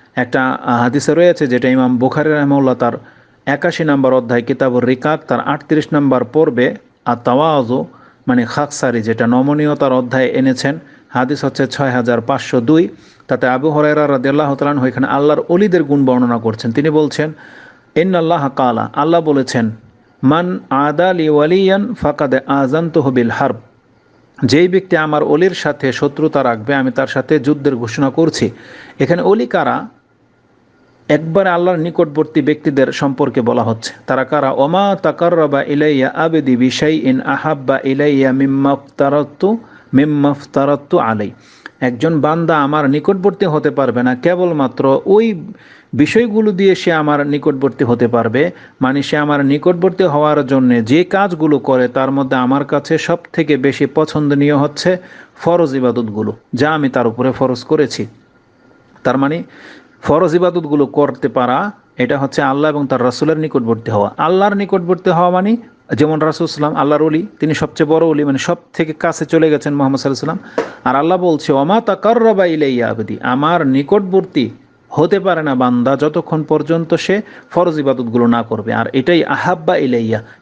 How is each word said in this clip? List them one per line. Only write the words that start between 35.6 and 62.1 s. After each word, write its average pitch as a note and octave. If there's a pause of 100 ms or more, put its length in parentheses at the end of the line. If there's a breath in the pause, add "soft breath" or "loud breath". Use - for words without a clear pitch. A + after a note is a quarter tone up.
ইলাইয়া C#3+
আবদি D#3
বিশাইইন C3
আহাব্বা C3+
ইলাইয়া C#3
মিম্মা C3+
ইফতারাতু, C#3+ (360 loud breath)
মিম্মা D3
ইফতারাতু C#3+
আলাই", A2 (500 loud breath)
একজন C3+
বান্দা D#3+
আমার D3
নিকটবর্তী F#3+
হতে D3+
পারবে B2+
না B2+
কেবলমাত্র C#3
ওই G#3 (420 loud breath)
বিষয়গুলো G#3+
দিয়ে F#3+
সে F3
আমার D3
নিকটবর্তী C#3+
হতে A#2+
পারবে, A#2+ (300 loud breath)
মানে C3+
সে C#3+
আমার D3
নিকটবর্তী F3
হওয়ার D3
জন্যে B2+
যে C#3
কাজগুলো F3
করে B2+
তার C3
মধ্যে C3+
আমার C3
কাছে C#3+
সব E3+ (140)
থেকে D3+
বেশি C3+
পছন্দনীয় D3
হচ্ছে D3 (400 loud breath)
ফরজ E3
ইবাদতগুলো, A2 (180)
যা D3
আমি D3
তার B2
উপরে B2
ফরজ B2+
করেছি। D3+ (960)
তার B2+
মানে D3 (600 loud breath)
ফরজ E3+
ইবাদতগুলো E3+
করতে C#3
পারা, B2+ (240)
এটা B2+